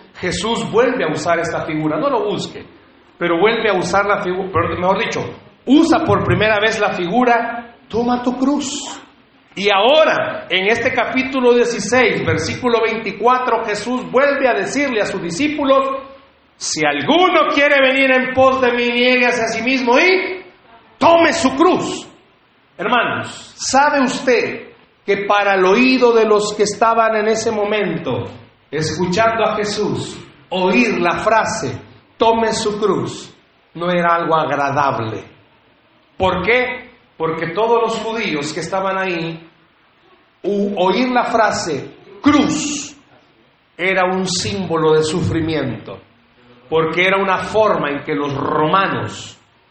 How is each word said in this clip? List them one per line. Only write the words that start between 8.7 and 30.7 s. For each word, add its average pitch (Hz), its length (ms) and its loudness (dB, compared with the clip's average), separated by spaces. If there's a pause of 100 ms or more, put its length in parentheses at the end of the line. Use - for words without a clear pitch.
Y 196 160 0
ahora, 208 800 2
en 185 160 0
este 233 260 0
capítulo 254 600 0
dieciséis, 226 720 2
versículo 226 560 0
veinticuatro, 226 840 0
Jesús 214 460 -6
vuelve 269 380 2
a 226 60 2
decirle 226 480 -2
a 185 40 0
sus 185 160 -6
discípulos, 269 640 0 (720)
"Si - 280 -4
alguno 302 680 2
quiere 294 260 4
venir 269 300 2
en 254 240 0
pos 262 260 4
de 247 120 2
mí, 240 180 0
niéguese 247 520 2
a 220 60 -2
sí 226 140 -4
mismo 247 380 2
y 370 420 0 (560)
tome 330 340 4
su 262 220 0
cruz". - 540 0 (680)
Hermanos, - 800 -4
¿sabe 285 460 2
usted - 680 -2 (340)
que 196 220 0
para 202 280 2
el 190 100 2
oído 240 480 4
de 220 140 4
los 208 280 2
que - 100 0
estaban 226 520 2
en 208 120 0
ese 226 220 0
momento, 196 760 -2 (460)
escuchando 180 760 0
a - 120 0
Jesús, 202 600 -4 (340)
oír 190 500 2